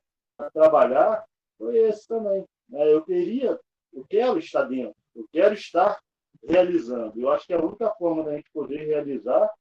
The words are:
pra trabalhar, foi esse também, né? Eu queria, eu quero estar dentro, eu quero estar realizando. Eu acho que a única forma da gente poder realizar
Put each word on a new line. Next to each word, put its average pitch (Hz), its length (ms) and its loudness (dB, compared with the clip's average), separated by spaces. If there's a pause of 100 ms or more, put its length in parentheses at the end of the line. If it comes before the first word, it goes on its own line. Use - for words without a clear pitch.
(380)
pra 147 140 -12
trabalhar, 156 720 4 (360)
foi 233 180 -2
esse 220 300 2
também, 202 360 -4 (240)
né? 147 240 2
Eu 156 120 4
queria, 185 560 -2 (340)
eu - 160 -16
quero 220 300 0
estar 143 240 -4
dentro, 127 320 -6 (200)
eu 113 160 -14
quero 196 220 4
estar 196 460 0 (480)
realizando. 123 760 0
Eu 131 80 0
acho 147 160 0
que 185 80 -6
a 165 100 -2
única 214 280 -4
forma 165 320 -4
da 147 120 -6
gente 147 160 -12
poder 147 340 -8
realizar 139 600 -4 (140)